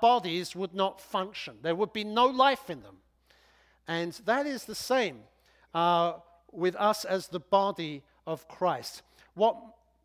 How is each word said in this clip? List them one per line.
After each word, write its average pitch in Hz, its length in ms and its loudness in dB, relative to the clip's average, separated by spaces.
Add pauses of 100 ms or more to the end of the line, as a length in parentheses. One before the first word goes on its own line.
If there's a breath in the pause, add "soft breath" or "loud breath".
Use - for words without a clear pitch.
bodies 185 540 2
would 175 180 -6
not 190 260 -2
function. 190 640 -8
There 165 140 0
would 202 180 -2
be 214 100 -4
no 214 220 2
life 262 460 2
in 135 100 -10
them. - 160 -20 (920 soft breath)
And 170 260 -4 (120)
that 262 220 2
is 269 180 -6
the 214 80 -14
same, 208 460 0 (560 soft breath)
uh, 170 380 4 (380)
with 180 260 0
us 208 280 2
as 185 220 -2
the 175 120 -8
body 175 640 0 (240 soft breath)
of 160 220 -8
Christ. - 560 -4 (320 soft breath)
What 220 260 2 (440)